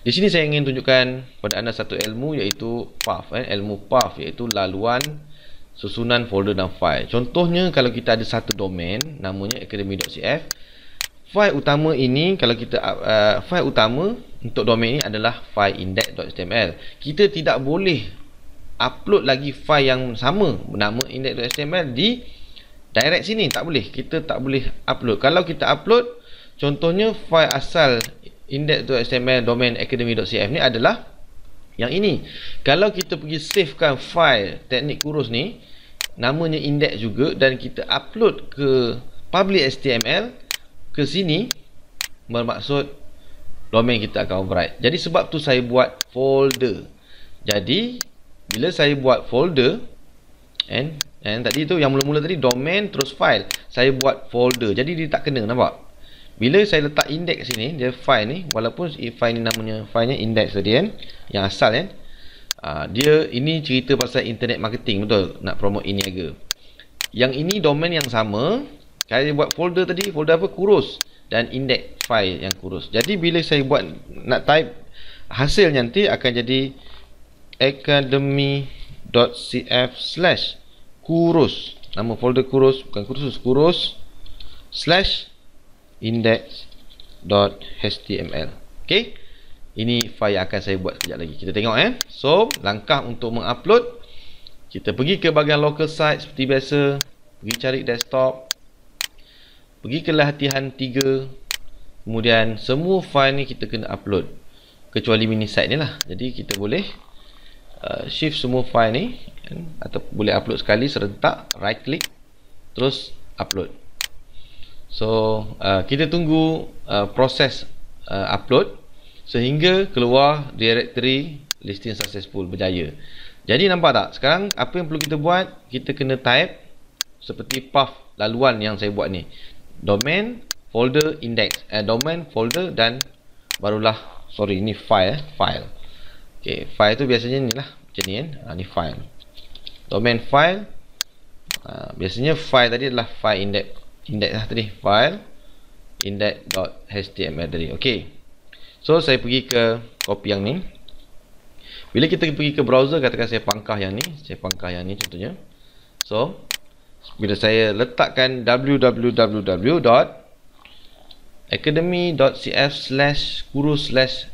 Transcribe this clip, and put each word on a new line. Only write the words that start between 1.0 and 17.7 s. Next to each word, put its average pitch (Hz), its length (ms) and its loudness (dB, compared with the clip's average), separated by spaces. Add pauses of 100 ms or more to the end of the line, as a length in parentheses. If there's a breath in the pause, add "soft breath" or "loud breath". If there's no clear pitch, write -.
pada 104 220 -4
anda 117 100 -2
satu 104 240 -6
ilmu, 123 400 -4
iaitu 113 540 -4 (100)
path, - 340 -4
eh, 120 220 -4
ilmu 101 340 -6
path, 117 300 0
iaitu 76 260 -8
laluan 101 540 -2 (720 soft breath)
susunan 117 560 -2
folder 98 240 2
dan 92 240 0
file. 73 320 0
Contohnya, 170 640 2
kalau 131 160 4
kita 117 260 0
ada 113 140 0
satu - 240 -2
domain 92 480 -4 (180)
namanya 98 380 -6
academy 98 400 -6
dot - 160 -6
C - 80 -12
F, 139 240 -2 (880 loud breath)
file 196 240 4
utama 147 400 2
ini, 135 400 2
kalau 120 160 4
kita, 113 240 -4
uh, 104 600 2 (120)
file 175 160 2
utama 131 500 2 (320)
untuk 113 160 -2
domain 117 380 2
ini - 20 0
adalah 110 400 -2 (140)
file 101 180 2
index 92 400 -4
dot - 160 -8
H - 80 -14
T 92 80 -6
M 87 80 -6
L. 107 160 2 (320 loud breath)
Kita 151 240 2
tidak 156 380 2
boleh 151 420 0 (720)